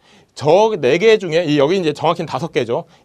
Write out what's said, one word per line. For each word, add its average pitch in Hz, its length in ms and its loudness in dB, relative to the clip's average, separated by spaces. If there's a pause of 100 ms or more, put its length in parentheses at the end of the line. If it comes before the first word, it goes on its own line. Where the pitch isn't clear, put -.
(340)
저 196 440 2
네 139 200 2
개 220 180 4
중에, 175 300 -2
이, 147 120 2
여기 151 200 2
이제 156 160 -2
정확히는 165 320 -4
다섯 143 260 -8
개죠. 131 320 -4 (200)